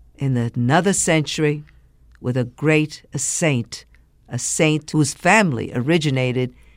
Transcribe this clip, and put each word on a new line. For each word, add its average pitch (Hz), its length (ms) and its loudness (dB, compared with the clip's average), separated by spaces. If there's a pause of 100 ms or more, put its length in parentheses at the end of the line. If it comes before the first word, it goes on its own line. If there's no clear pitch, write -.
(180)
in 135 180 0
another 123 560 0
century 151 720 0 (560)
with 123 160 -4
a 127 80 0
great 151 600 -2 (120)
saint, 139 720 -2 (420)
a 120 100 -8
saint 151 540 0
whose 147 220 0
family 175 600 2
originated 127 800 0 (240)